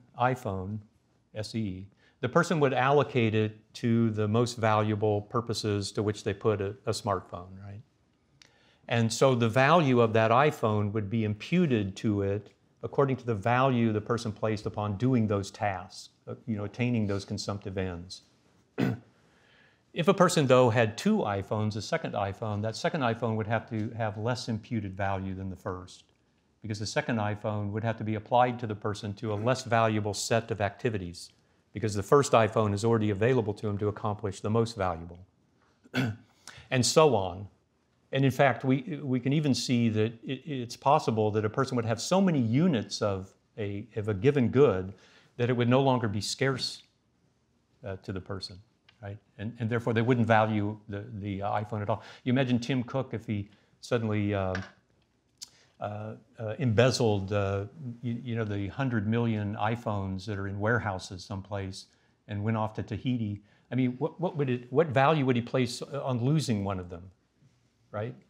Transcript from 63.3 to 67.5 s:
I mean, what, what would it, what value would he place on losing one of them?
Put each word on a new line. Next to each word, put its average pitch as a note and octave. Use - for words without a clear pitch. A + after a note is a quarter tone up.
I B2
mean, B2+
what, D3
what F3
would C#3+
it, B2
what D#3
value C#3
would C3
he A#2
place B2
on C#3
losing C3
one G2
of F2
them? F2+